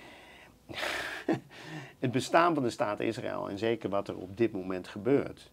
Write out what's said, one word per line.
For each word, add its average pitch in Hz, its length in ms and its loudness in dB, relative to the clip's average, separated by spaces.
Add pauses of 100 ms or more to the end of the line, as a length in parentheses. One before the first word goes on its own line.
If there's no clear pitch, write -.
(680)
<laughs> - 120 -8 (1200)
het 127 120 0
bestaan 165 420 6
van 143 100 2
de 117 60 2
staat 104 300 -2
Israël 104 500 -2
en 98 80 -6
zeker 113 320 0
wat 98 180 0
er 95 100 -6
op 95 200 -10
dit 113 140 4
moment 92 360 -4
gebeurt, 113 640 0